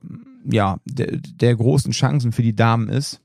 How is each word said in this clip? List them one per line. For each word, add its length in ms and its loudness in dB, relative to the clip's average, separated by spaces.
ja, 360 0
der, 320 -4
der 380 0
großen 360 2
Chancen 400 0
für 100 -2
die 140 2
Damen 340 2
ist 360 -4